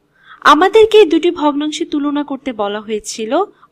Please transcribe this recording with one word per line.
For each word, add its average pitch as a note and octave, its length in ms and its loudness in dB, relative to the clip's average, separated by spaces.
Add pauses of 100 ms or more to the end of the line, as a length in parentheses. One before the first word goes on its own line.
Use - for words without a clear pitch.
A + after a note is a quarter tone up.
(460)
আমাদেরকে G4 580 4
এই E4 100 4
দুটি E4 180 0
ভগ্নাংশে D4+ 540 -4
তুলনা C#4+ 380 -4
করতে C4+ 300 -10
বলা G#3 280 -6
হয়েছিল। G#3+ 500 -8 (400)